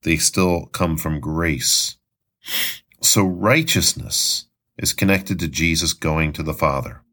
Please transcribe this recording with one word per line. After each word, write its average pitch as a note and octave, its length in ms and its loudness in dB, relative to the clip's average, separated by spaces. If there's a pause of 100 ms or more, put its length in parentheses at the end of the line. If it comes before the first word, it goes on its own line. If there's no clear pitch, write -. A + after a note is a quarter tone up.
They E2 160 2
still F2+ 480 2
come E2 320 -2
from D#2 200 -4
grace. D#2 760 -2 (1040)
So - 240 4
righteousness - 1200 2 (320)
is - 160 -2
connected G2 460 0
to E2 100 -4
Jesus D#2+ 460 0
going D#2 400 0
to - 80 -6
the D2+ 100 -4
Father. C#2 480 -4 (120)